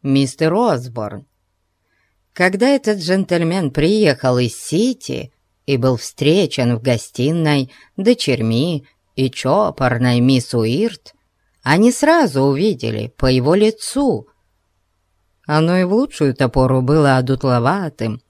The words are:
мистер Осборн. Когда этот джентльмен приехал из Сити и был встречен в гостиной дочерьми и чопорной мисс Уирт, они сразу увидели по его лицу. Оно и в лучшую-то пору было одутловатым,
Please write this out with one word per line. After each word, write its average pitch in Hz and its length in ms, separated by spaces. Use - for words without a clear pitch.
мистер 139 500
Осборн. 123 720
Когда 190 340
этот 214 320
джентльмен 170 720
приехал 151 640
из 120 240
Сити 170 720
и 139 120
был 127 180
встречен 139 800
в 110 60
гостиной 135 920
дочерьми 143 920
и 131 160
чопорной 127 880
мисс 127 340
Уирт, 135 600
они 196 300
сразу 277 480
увидели 135 760
по 131 100
его 131 280
лицу. 214 720
Оно 160 320
и 185 80
в 180 80
лучшую-то 143 560
пору 131 320
было 139 360
одутловатым, 127 1120